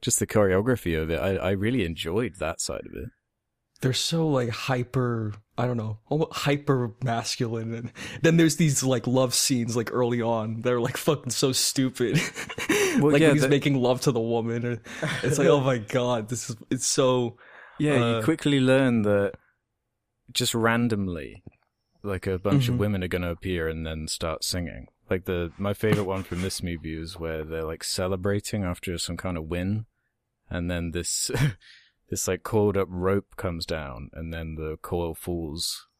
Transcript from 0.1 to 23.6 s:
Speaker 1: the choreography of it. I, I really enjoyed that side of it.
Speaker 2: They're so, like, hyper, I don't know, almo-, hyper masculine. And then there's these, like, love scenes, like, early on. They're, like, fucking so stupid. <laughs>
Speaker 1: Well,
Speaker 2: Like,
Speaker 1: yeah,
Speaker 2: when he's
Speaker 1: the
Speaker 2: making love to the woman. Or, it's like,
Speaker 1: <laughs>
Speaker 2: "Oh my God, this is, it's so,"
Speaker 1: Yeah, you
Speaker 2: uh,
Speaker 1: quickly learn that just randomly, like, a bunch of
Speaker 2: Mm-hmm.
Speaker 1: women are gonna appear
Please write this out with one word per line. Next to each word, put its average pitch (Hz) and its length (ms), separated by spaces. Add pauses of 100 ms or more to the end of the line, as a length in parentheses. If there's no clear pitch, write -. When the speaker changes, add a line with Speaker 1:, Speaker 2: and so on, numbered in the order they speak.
Speaker 1:
the 107 80
choreography 98 720
of 80 120
it. 82 100
I, 98 160
I 92 140
really 104 340
enjoyed 85 520
that 80 260
side - 240
of 50 80
it. - 160 (720)
Speaker 2:
They're 131 100
so, 165 340
like, 127 220
hyper, 120 880 (240)
I 123 80
don't 123 100
know, 107 220 (120)
almo-, 156 220
hyper 143 640 (100)
masculine. 113 680
And 117 180 (300)
then 165 160
there's 165 180
these, 156 260
like, 131 240
love 127 280
scenes, 117 420
like, 113 160
early 120 300
on. 113 400
They're, 123 180
like, 120 160
fucking 139 360
so 135 200
stupid. 123 760
<laughs> - 40 (680)
Speaker 1:
Well, 151 140
Speaker 2:
Like, 147 80
Speaker 1:
yeah, 160 80
Speaker 2:
when 143 80
he's 151 60
Speaker 1:
the 135 80
Speaker 2:
making 143 260
love 123 260
to 147 100
the 117 80
woman. 117 440
Or, 120 180 (400)
it's 139 140
like, - 120
Speaker 1:
<laughs> 156 60
Speaker 2:
"Oh 143 60
my 131 160
God, 120 540
this 123 180
is, 117 80 (140)
it's 131 160
so," 127 500 (420)
Speaker 1:
Yeah, 147 180
you 123 60
Speaker 2:
uh, 117 200
Speaker 1:
quickly 147 360
learn 127 440
that 101 300 (1000)
just - 220
randomly, 110 880 (600)
like, 98 240
a 95 120
bunch 127 300
of 123 60
Speaker 2:
Mm-hmm. 123 60
Speaker 1:
women 101 240
are 90 40
gonna 87 220
appear 85 380